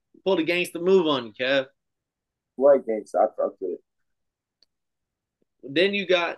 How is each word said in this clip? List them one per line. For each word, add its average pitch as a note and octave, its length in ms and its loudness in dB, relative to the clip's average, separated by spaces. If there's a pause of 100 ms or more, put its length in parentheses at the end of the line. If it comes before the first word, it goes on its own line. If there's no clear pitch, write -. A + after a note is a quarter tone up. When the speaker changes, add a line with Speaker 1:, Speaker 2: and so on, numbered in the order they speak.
(240)
Speaker 1:
Pulled F#3 160 0
a D#3+ 40 2
gangster E3+ 360 -4
move F3+ 260 4
on C3 220 -2
you, G#2 120 -20
Kev. C3 280 0 (880)
Speaker 2:
What C3+ 320 4
gangster? G#2 340 -2
I G#2+ 40 4
fucked - 360 -4
with F2+ 120 -6
it. - 100 -14 (1800)
Speaker 1:
Then E3+ 320 -2
you G3+ 140 -4
got E3+ 300 0